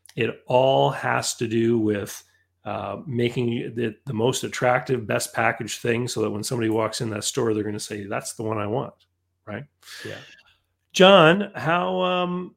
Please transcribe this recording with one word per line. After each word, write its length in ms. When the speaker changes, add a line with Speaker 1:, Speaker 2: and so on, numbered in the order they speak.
Speaker 1:
it 320
all 420
has 460
to 120
do 300
with, 460
uh, 400
making 720
the, 200
the 80
most 300
attractive, 640
best 280
packaged 480
thing 260
so 140
that 100
when 120
somebody 260
walks 320
in 100
that 120
store, 300
they're 100
gonna 160
say, 260
"That's 280
the 100
one 140
I 80
want," 300
right? 200
Speaker 2:
Yeah. 140
Speaker 1:
John, 600
how, 480
um, 560